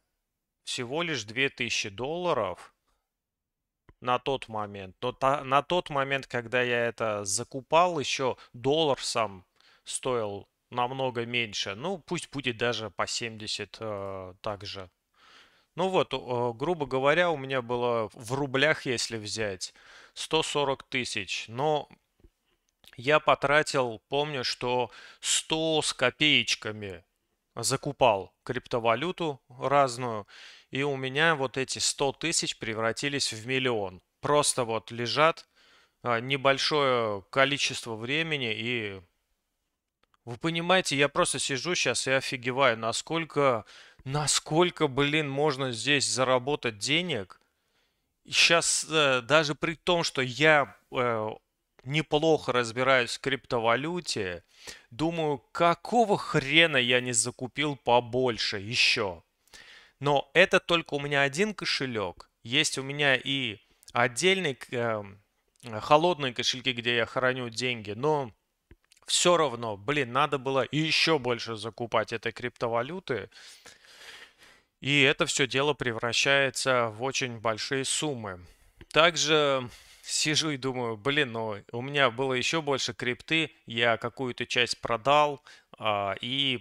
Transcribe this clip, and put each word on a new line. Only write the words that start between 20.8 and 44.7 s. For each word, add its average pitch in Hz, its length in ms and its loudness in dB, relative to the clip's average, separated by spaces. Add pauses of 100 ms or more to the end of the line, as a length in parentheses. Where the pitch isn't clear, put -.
тысяч. - 640 -6
Но 143 420 -2 (1080)
я 139 220 2
потратил, 139 880 2
помню, 143 340 -2
что 123 480 -2 (300)
сто 160 600 0
с - 120 -2
копеечками 110 1080 0 (520)
закупал 120 800 0 (100)
криптовалюту 127 1080 -2
разную. 127 800 0 (440)
И 131 120 -2
у 143 140 -2
меня 143 380 2
вот 135 220 -2
эти 131 220 -4
сто - 320 0
тысяч - 460 -2
превратились 113 760 -2
в 110 140 -12
миллион. 120 540 -2 (200)
Просто 135 440 2
вот 113 260 -4
лежат, 120 560 0 (560)
а, 117 160 0
небольшое 131 1120 2
количество 135 640 0
времени. 135 580 -2
И... 110 480 -4 (1200)
Вы 117 120 -12
понимаете, 170 600 0
я 143 120 4
просто 165 300 0
сижу 143 360 -2
щас - 320 0
и 131 40 2
офигеваю, 131 680 0
насколько, 131 880 0 (400)
насколько, 151 800 0